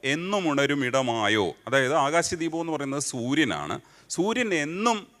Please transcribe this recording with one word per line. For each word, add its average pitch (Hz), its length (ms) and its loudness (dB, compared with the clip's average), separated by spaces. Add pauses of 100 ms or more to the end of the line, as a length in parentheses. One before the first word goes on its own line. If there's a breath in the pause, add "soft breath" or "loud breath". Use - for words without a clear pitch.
(140)
എന്നും 185 380 -2
ഉണരുമിടമായോ, 123 960 2 (200)
അതായത് 131 280 2 (100)
ആകാശദീപം 165 580 0
എന്ന് 165 120 -4
പറയുന്നത് 139 380 -4
സൂര്യനാണ്, 120 640 0 (380 loud breath)
സൂര്യൻ 226 340 0 (160)
എന്നും 208 340 0 (200)